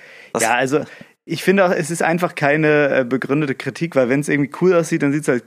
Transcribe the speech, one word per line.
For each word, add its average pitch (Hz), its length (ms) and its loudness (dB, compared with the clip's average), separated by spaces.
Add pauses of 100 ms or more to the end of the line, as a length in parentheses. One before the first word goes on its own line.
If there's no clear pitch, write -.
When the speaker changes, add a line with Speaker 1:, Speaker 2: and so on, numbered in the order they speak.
(340)
Speaker 1:
Was? - 80 -2
Speaker 2:
ja, 113 140 2
also 131 280 0 (420)
ich 165 180 -8
finde 196 220 4
auch, 180 60 2
es 170 200 -2
ist 170 100 -4
einfach 170 320 0
keine, 147 560 2 (120)
äh, 127 60 0
begründete 135 460 -2
Kritik, 165 420 -8
weil 131 140 2
wenn's 143 180 0
irgendwie 147 320 0
cool 180 140 4
aussieht, 165 300 0
dann 143 100 2
sieht's 151 140 -4
halt 123 200 0